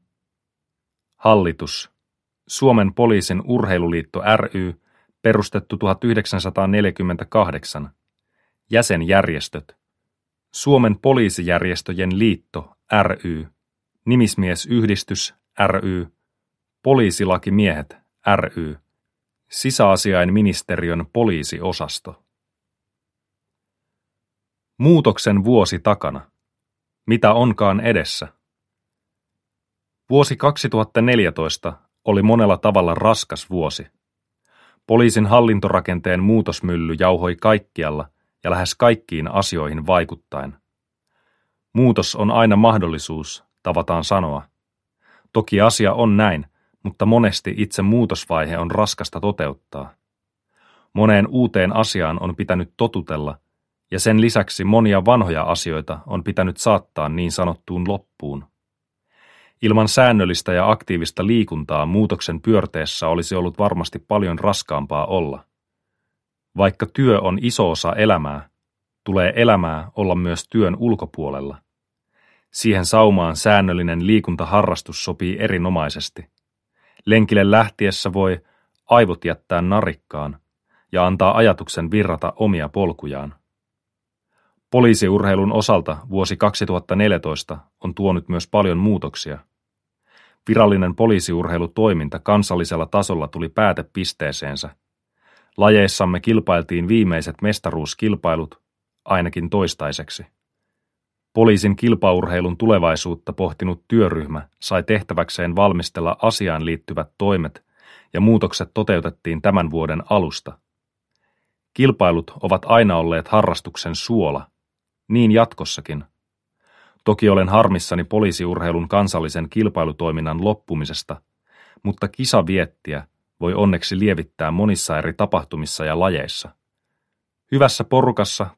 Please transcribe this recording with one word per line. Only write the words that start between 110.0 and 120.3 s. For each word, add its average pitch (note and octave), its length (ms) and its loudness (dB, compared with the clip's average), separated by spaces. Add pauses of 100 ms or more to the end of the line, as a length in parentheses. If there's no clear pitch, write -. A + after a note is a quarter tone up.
alusta. F#2 480 -2 (1160)
Kilpailut F2+ 580 2 (100)
ovat F#2 240 0
aina A2 320 4
olleet E2 300 -2
harrastuksen E2+ 680 -2
suola, E2+ 520 -4 (600)
niin A2+ 240 4
jatkossakin. - 720 0 (1000)
Toki G#2+ 260 2
olen F#2+ 200 4
harmissani F#2+ 540 2
poliisiurheilun F2 840 -2
kansallisen E2+ 600 -2
kilpailutoiminnan D#2+ 920 -2